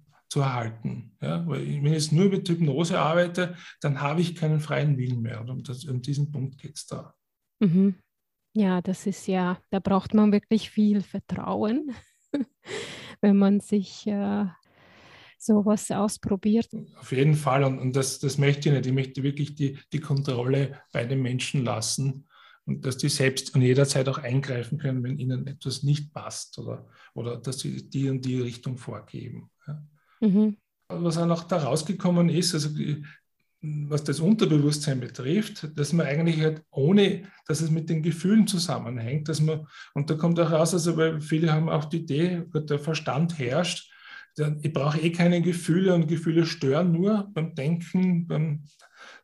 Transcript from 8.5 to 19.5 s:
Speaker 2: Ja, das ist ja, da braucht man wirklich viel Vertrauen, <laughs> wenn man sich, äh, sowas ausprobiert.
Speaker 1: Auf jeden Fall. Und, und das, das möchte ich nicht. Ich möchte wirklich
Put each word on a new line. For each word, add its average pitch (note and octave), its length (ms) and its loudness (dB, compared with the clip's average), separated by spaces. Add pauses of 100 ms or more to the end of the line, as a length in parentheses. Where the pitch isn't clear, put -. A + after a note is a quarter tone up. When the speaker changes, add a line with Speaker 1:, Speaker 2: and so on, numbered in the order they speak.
Speaker 2:
Ja, F#3 280 2
das - 240 -6
ist - 200 -4
ja, F3+ 320 0 (120)
da G3 80 -2
braucht F#3 340 0
man G#3+ 180 6
wirklich G#3 400 0
viel G#3 300 2
Vertrauen, G#3 920 -4 (400)
<laughs> - 920 -8
wenn G3+ 160 6
man G3 220 6
sich, - 460 -4
äh, G3+ 380 -2 (920)
sowas G#3 520 2
ausprobiert. G#3 760 0 (300)
Speaker 1:
Auf - 140 -14
jeden D3 220 4
Fall. C#3 300 2
Und, C3 140 0
und B2+ 180 -2
das, C3 220 0
das C#3+ 200 -2
möchte C#3+ 300 0
ich C#3+ 60 4
nicht. B2 120 0
Ich B2+ 60 -2
möchte C3+ 300 -2
wirklich C#3+ 320 -4